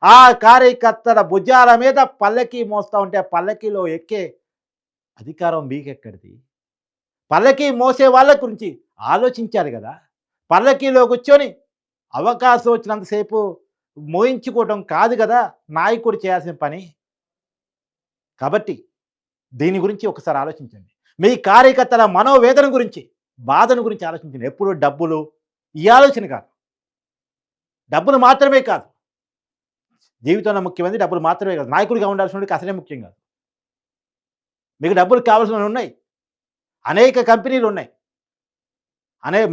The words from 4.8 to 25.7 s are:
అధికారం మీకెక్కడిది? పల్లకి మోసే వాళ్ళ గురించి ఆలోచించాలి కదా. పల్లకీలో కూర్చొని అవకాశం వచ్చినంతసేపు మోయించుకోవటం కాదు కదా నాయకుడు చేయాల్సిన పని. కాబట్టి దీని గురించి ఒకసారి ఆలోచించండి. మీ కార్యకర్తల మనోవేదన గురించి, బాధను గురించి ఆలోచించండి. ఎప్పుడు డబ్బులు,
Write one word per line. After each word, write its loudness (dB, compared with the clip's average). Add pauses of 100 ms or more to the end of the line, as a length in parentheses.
అధికారం -8
మీకెక్కడిది? -16 (920)
పల్లకి 0
మోసే 0
వాళ్ళ 6 (100)
గురించి -12 (180)
ఆలోచించాలి -4
కదా. -18 (520)
పల్లకీలో 2
కూర్చొని 2 (600)
అవకాశం 0
వచ్చినంతసేపు -6 (360)
మోయించుకోవటం -4
కాదు -2
కదా -2 (160)
నాయకుడు -4
చేయాల్సిన -6
పని. -12 (1500)
కాబట్టి -6 (680)
దీని -4
గురించి -6
ఒకసారి -8
ఆలోచించండి. -12 (280)
మీ 2
కార్యకర్తల 4
మనోవేదన 2
గురించి, -6 (300)
బాధను 0
గురించి -8
ఆలోచించండి. -12
ఎప్పుడు -6
డబ్బులు, -4 (440)